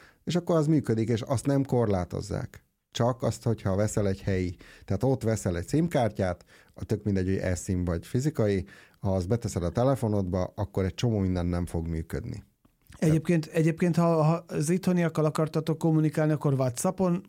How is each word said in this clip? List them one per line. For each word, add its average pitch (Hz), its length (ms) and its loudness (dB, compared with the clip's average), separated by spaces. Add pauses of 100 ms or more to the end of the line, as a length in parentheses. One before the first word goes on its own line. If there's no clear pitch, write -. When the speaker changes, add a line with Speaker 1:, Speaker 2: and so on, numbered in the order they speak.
(240)
Speaker 1:
És 156 120 -4
akkor 175 200 0
az 151 120 4
működik, 113 420 2
és 113 120 0
azt - 240 -4
nem 139 180 2
korlátozzák. 95 1000 -2 (260)
Csak 120 320 0
azt, - 200 -2
hogyha 104 320 0
veszel 104 320 0
egy 95 140 -2
helyi, 92 340 -2 (300)
tehát 95 180 -2
ott 131 200 2
veszel 107 340 0
egy 87 100 -6
sim 165 200 0
kártyát, 107 580 0 (280)
a - 120 -10
tök - 180 -4
mindegy, 95 240 0
hogy 95 100 2
eSIM 90 480 -2
vagy 85 200 -2
fizikai, 117 600 0 (340)
ha 95 160 0
azt 90 120 0
beteszed 107 360 -2
a 85 60 0
telefonodba, 104 840 0
akkor 95 300 -2
egy 92 80 -2
csomó 113 260 0
minden 92 260 0
nem 87 200 0
fog 82 220 -4
működni. 80 560 -6 (560)
Speaker 2:
Egyébként, 160 460 2
egyébként, 165 500 0
ha, 170 280 4
ha 165 240 2
az 165 220 -2
itthoniakkal 175 560 2
akartatok 156 520 0
kommunikálni, 156 540 2
akkor 147 220 0
WhatsAppon 175 760 0